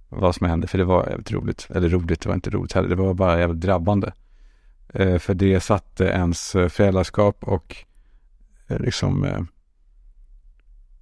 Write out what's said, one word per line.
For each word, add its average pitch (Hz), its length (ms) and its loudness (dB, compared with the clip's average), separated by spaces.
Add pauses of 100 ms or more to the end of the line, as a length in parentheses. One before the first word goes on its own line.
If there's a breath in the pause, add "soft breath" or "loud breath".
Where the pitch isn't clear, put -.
vad 87 260 0
som 90 120 0
hände. 82 200 0
För 92 100 -4
det 95 60 4
var 90 260 2
jävligt - 220 -8
roligt. - 440 -4
Eller 87 140 2
roligt, 85 320 0
det - 80 -6
var 92 60 0
inte - 140 -6
roligt 92 240 -4
heller. 92 160 0
Det 90 60 0
var 95 180 0
bara 87 260 2
jävligt 85 220 0
drabbande. 92 520 0 (800)
Eh, 92 240 2
för 98 160 -2
det 95 260 4
satte - 460 -2
ens, 90 500 0
eh, 90 140 4
föräldraskap 98 720 2
och, - 320 -6 (920)
eh, 104 120 -4
liksom, 95 440 -2
eh, 92 180 -4 (1600)